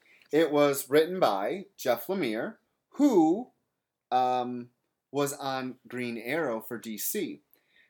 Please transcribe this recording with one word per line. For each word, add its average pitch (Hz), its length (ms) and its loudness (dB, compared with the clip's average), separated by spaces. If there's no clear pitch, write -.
It 151 180 4
was 143 380 2
written 160 300 4
by 123 460 0
Jeff - 300 -2
Lemire, 165 480 -4
who, 208 560 4
um, 123 580 0
was 139 220 0
on 131 420 -6
Green 123 300 -6
Arrow 123 420 -4
for 113 180 -10
D 107 200 -10
C. 160 440 -6